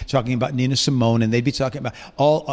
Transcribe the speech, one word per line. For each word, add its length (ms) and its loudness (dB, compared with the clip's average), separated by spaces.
talking 260 0
about 200 -2
Nina 220 0
Simone, 480 2
and 100 0
they'd 100 2
be 80 0
talking 280 -4
about 140 -8
all, 240 4